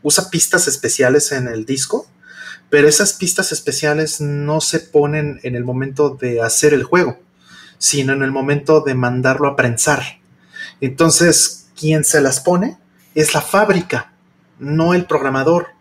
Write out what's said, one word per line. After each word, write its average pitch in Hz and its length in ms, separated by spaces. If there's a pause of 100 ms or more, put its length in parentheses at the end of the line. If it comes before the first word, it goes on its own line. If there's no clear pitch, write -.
usa 147 280
pistas - 360
especiales 135 640
en 127 140
el 110 200
disco, 135 420 (600)
pero 147 180
esas 196 240
pistas - 400
especiales 151 680
no 147 400
se 165 200
ponen 147 600
en 123 140
el 120 80
momento 131 540
de 120 220
hacer 113 320
el 135 120
juego, 170 340 (580)
sino 135 360
en 135 100
el 131 80
momento 143 500
de 139 140
mandarlo 127 540
a - 80
prensar. - 640 (600)
Entonces, 156 880 (100)
quien 156 260
se 147 180
las 135 180
pone 180 380 (360)
es 156 200
la 151 80
fábrica, 190 720 (440)
no 160 360
el 180 100
programador. 139 600 (140)